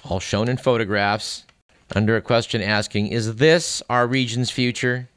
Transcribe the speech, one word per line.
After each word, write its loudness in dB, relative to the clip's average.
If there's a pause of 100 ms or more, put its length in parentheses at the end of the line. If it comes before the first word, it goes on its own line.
all -4
shown -2
in -2
photographs 0 (500)
under 2
a 0
question 0
asking, 0
"Is -4
this 2
our 4
region's -2
future?" -2